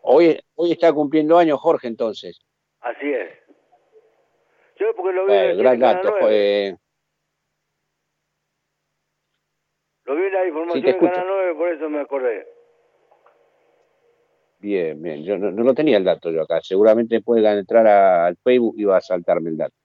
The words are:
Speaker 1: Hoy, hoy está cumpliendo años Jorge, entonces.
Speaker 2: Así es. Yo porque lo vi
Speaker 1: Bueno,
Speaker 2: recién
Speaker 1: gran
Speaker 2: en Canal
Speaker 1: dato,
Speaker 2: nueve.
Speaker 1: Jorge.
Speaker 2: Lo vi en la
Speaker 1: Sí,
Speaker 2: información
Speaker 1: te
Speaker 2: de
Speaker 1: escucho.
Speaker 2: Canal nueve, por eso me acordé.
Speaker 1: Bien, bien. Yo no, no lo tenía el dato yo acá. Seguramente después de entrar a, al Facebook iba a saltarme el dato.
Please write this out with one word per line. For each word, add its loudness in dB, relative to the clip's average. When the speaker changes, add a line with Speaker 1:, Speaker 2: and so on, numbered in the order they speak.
Speaker 1:
Hoy, 4
hoy -2
está 2
cumpliendo 2
años 2
Jorge, -2
entonces. -8
Speaker 2:
Así -8
es. -6
Yo -2
porque -4
lo -2
vi 0
Speaker 1:
Bueno, 4
Speaker 2:
recién 0
Speaker 1:
gran 4
Speaker 2:
en 0
Canal 4
Speaker 1:
dato, -2
Speaker 2:
nueve. 2
Speaker 1:
Jorge. -14
Speaker 2:
Lo -4
vi -2
en -4
la 0
Speaker 1:
Sí, -2
Speaker 2:
información -6
Speaker 1:
te 0
Speaker 2:
de 2
Speaker 1:
escucho. 2
Speaker 2:
Canal -4
nueve, -2
por -2
eso -6
me -6
acordé. -6
Speaker 1:
Bien, -6
bien. -10
Yo -4
no, -4
no -4
lo 2
tenía 0
el 0
dato -2
yo -4
acá. -4
Seguramente 2
después 0
de 4
entrar 2
a, 4
al -4
Facebook 0
iba 0
a 2
saltarme -4
el -8
dato. -8